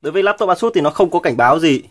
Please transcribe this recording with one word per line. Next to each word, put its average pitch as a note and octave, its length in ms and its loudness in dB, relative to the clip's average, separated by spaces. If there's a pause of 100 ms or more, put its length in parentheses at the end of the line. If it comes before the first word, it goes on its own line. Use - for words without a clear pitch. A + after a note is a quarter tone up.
Đối D3 120 -8
với F#3+ 100 -2
laptop G3+ 260 -2
Asus A3+ 260 0
thì F3+ 60 2
nó D3 100 0
không F3+ 200 0
có F3 100 -2
cảnh C3 160 -2
báo C#3+ 220 2
gì. D#3 320 0